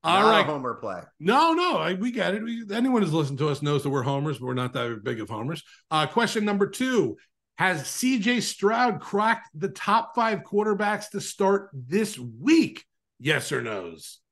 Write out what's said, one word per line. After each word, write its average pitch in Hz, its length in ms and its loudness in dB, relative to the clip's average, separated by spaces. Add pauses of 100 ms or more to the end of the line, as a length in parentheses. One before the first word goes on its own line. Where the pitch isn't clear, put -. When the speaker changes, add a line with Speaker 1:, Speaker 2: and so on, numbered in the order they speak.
Speaker 1:
All 180 180 4
Speaker 2:
Not 214 80 8
Speaker 1:
right. 208 120 6
Speaker 2:
a - 20 2
homer 131 300 -4
play. 95 260 -8 (180)
Speaker 1:
No, 277 360 4
no, 349 220 0
I, 165 180 0
we 226 180 -4
get 185 200 0
it. 214 120 -4
We, 233 280 -8
anyone 240 300 2
who's 160 100 0
listened 143 260 0
to 151 100 0
us 143 140 -4
knows 143 200 0
that 143 80 -2
we're 135 140 0
homers, 143 340 -2
but 123 80 -10
we're 127 80 -4
not 127 200 -4
that 117 280 -6
big 117 180 -6
of 107 80 -10
homers. 120 360 -8 (260)
Uh, 156 160 2
question 214 380 0
number 202 240 2
two. 220 480 0 (400)
Has 170 320 0
C 254 320 0
J 240 200 2
Stroud 220 600 0
cracked 214 540 0
the 165 160 -4
top - 440 0
five 226 300 0
quarterbacks 208 680 0
to 202 100 -6
start 196 520 0
this 151 440 -2
week? 127 680 2 (340)
Yes 135 320 0
or 131 100 0
no's? 90 600 -10 (120)